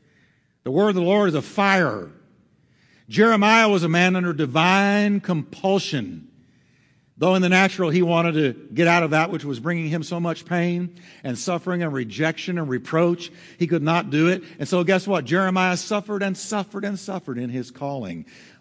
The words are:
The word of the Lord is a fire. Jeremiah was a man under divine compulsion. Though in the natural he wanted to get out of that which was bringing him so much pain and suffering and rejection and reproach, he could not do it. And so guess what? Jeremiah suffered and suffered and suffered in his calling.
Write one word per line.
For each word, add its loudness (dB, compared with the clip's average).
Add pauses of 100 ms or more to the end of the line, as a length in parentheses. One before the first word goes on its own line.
(640)
The -6
word 4
of 2
the 0
Lord 4
is 0
a 0
fire. 0 (1000)
Jeremiah 6
was 2
a 0
man 4
under -2
divine 2
compulsion. -4 (880)
Though 2
in 2
the 2
natural 2
he 2
wanted 2
to 2 (220)
get 4
out 4
of -2
that 2
which -6
was -6
bringing -4
him -4
so -8
much -6
pain -2 (280)
and -6
suffering -4
and -2
rejection -4
and -4
reproach, 0 (260)
he 0
could 0
not 0
do 2
it. -2 (140)
And -6
so 0
guess 2
what? 0
Jeremiah 0
suffered -4
and -2
suffered -6
and -6
suffered -10
in -6
his -8
calling. -10 (340)